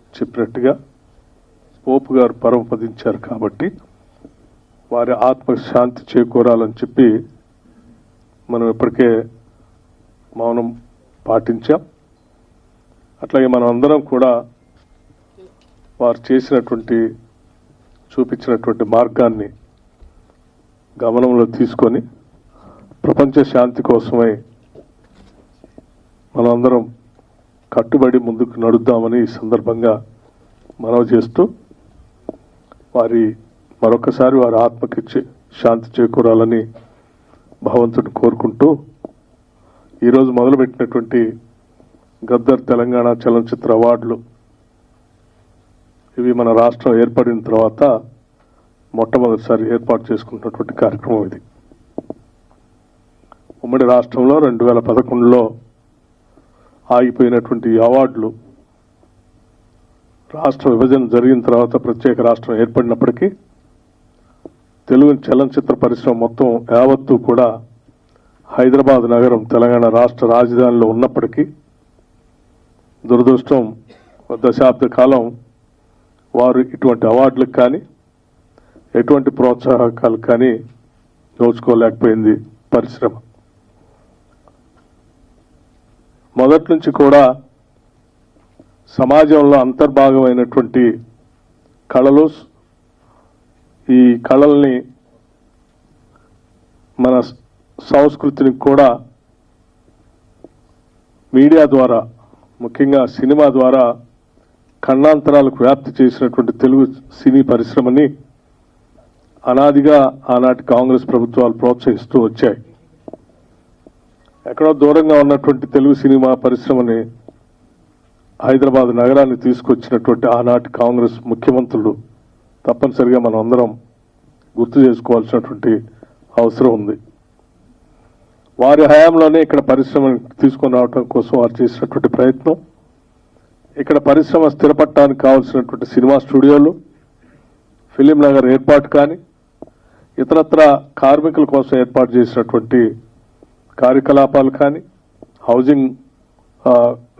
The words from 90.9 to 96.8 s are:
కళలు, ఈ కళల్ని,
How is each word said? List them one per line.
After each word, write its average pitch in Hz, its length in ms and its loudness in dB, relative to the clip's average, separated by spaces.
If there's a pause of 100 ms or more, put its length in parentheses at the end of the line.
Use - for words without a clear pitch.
కళలు, 139 360 4 (1600)
ఈ 127 140 4 (280)
కళల్ని, 143 460 2 (2250)